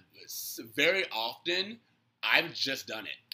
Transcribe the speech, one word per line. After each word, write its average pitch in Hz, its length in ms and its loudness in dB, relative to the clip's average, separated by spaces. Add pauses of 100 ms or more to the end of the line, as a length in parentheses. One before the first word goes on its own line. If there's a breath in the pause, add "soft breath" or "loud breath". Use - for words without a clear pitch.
(240)
s-, - 340 -10 (160)
very 175 360 4
often, 175 680 -2 (460)
I've 143 300 4
just 135 320 -4
done 110 180 -8
it. 76 80 -8 (220)